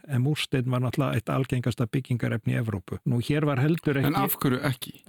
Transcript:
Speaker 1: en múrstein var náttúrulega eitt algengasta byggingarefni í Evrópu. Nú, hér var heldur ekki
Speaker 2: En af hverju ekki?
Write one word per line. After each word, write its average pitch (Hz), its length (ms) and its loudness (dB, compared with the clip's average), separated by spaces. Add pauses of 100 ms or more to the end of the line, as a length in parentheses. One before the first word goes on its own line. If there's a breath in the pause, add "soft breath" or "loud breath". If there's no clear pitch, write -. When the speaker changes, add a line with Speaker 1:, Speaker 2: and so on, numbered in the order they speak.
Speaker 1:
en 131 140 0
múrstein 131 480 0
var 123 120 0
náttúrulega 131 340 0
eitt - 180 -2
algengasta 127 560 0
byggingarefni 123 640 -2
í 127 80 0
Evrópu. 104 420 -4
Nú, 123 140 2
hér 147 280 0
var 143 120 2
heldur 151 400 2
ekki 135 80 2
Speaker 2:
En 143 100 2
af - 220 0
hverju 127 240 2
ekki? - 480 -4